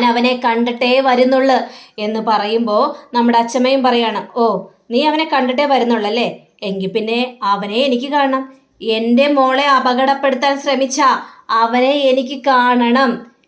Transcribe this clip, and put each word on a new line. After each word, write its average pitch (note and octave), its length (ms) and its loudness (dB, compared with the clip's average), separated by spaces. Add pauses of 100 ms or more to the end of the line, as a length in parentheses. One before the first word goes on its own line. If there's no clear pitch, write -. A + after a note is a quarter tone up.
അവനെ A#3+ 300 2
കണ്ടിട്ടേ A#3+ 680 -2
വരുന്നുള്ളൂ" C4 580 2 (400)
എന്ന് G#3+ 200 -4
പറയുമ്പോ G#3+ 580 -2 (360)
നമ്മുടെ A#3+ 260 2
അച്ഛമ്മയും B3+ 440 0
പറയാണ്, A#3 400 0 (120)
"ഓ, A#3+ 100 2 (440)
നീ A#3+ 180 0
അവനെ D4+ 180 0
കണ്ടിട്ടേ C4 400 0
വരുന്നുള്ളല്ലേ? A#3 640 0 (320)
എങ്കിൽ F#3+ 280 -6
പിന്നെ A3 300 -4 (240)
അവനെ G3+ 380 -2
എനിക്ക് C4 300 -2
കാണണം. C#4 320 0 (380)
എൻ്റെ A3+ 460 2
മോളെ C4+ 400 2
അപകടപ്പെടുത്താൻ C4+ 880 0
ശ്രമിച്ച C4+ 420 -2 (500)
അവനെ A#3 440 0 (100)
എനിക്ക് C4 380 0
കാണണം. B3 680 2 (360)